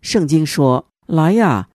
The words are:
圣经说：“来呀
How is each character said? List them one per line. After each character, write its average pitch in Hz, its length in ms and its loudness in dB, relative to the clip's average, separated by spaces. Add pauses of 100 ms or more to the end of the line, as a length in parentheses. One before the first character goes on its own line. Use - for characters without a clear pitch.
圣 185 240 -2
经 156 180 2
说 131 400 0 (220)
：“来 160 260 0
呀 165 420 0